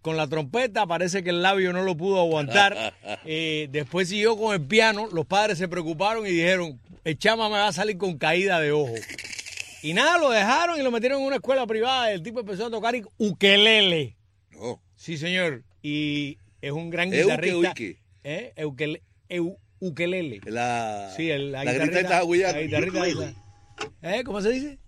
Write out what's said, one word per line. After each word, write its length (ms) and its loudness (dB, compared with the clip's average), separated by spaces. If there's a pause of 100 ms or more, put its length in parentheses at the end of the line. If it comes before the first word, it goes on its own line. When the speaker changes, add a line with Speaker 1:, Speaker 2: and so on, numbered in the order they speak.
Speaker 1:
con 160 -4
la 100 0
trompeta, 580 0
parece 380 -2
que 60 -2
el 120 0
labio 300 4
no 120 -2
lo 120 0
pudo 240 0
aguantar. 800 2
Speaker 2:
<laughs> 260 -10
Speaker 1:
Eh, 460 -4
después 380 -2
siguió 260 2
con 180 -2
el 140 -2
piano, 460 4
los 120 -2
padres 320 2
se 120 -4
preocuparon 580 -2
y 40 -2
dijeron, 480 2 (260)
"El 120 -2
chama 300 2
me 80 -2
va 140 4
a 40 -2
salir 240 -2
con 200 -2
caída 420 2
de 140 2
ojo". 200 0 (880)
Y 120 -4
nada, 240 4
lo 120 4
dejaron 500 2
y 40 -2
lo 80 2
metieron 300 0
en 60 -2
una 100 -2
escuela 300 0
privada 440 0
y 40 -2
el 80 -6
tipo 180 -8
empezó 240 -6
a 60 -8
tocar 240 0 (220)
ukelele. 1000 4 (400)
Speaker 2:
Oh. 240 -10 (140)
Speaker 1:
Sí, 220 -12
señor. 460 -2 (180)
Y 560 -4 (240)
es 100 -6
un 180 -6
gran 240 -2
Speaker 2:
¿Es 120 4
uke 100 6
Speaker 1:
guitarrista. 220 0 (120)
Speaker 2:
o 20 -2
ike? 280 -10 (240)
Speaker 1:
¿Eh? 300 -10 (120)
Ukele-, 360 -6 (280)
eu-, 280 -6 (220)
ukelele. 680 -6
Speaker 2:
La, 680 -4
Speaker 1:
Sí, 140 -4
el, 220 -4
la 120 -8
Speaker 2:
la 80 0
Speaker 1:
guitarrita, 140 0 (160)
Speaker 2:
guitarrita 180 2
hawaiana. 340 2
Speaker 1:
la 100 -4
guitarrita 360 -2
Speaker 3:
Ukulele. 260 -2 (760)
Speaker 1:
esa. 160 -4
¿Eh? 60 -4
¿Cómo 180 -6
se 100 2
dice? 360 -4